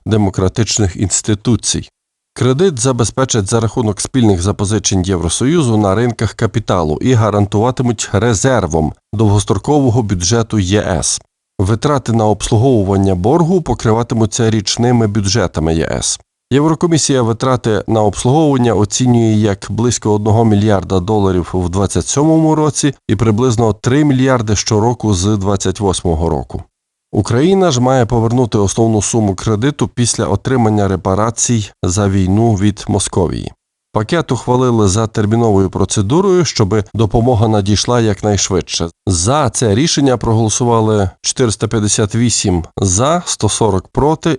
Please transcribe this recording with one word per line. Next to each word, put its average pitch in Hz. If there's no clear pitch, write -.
демократичних 101
інституцій. -
Кредит 131
забезпечать 123
за 117
рахунок 110
спільних 104
запозичень 98
Євросоюзу 110
на 101
ринках 117
капіталу 95
і 131
гарантуватимуть 110
резервом 95
довгострокового 110
бюджету 107
Є 98
С. -
Витрати 117
на 110
обслуговування 101
боргу 160
покриватимуться 113
річними 113
бюджетами 98
Є 80
С. -
Єврокомісія 151
витрати 113
на 110
обслуговування 123
оцінює 117
як 104
близько 110
одного 107
мільярда 101
доларів 95
в 92
двадцять 92
сьомому 160
році 151
і 107
приблизно 113
три 135
мільярди 127
щороку 110
з 101
двадцять 98
восьмого 85
року. 76
Україна 165
ж 123
має 127
повернути 117
основну 107
суму 104
кредиту 113
після -
отримання 107
репарацій 101
за 98
війну 98
від 98
Московії. 76
Пакет 143
ухвалили 123
за 110
терміновою 104
процедурою, 147
щоби 104
допомога 113
надійшла 107
якнайшвидше. 98
За 110
це 104
рішення 139
проголосували 110
чотириста 113
п'ятдесят 104
вісім 107
за, 123
сто -
сорок 95
проти 151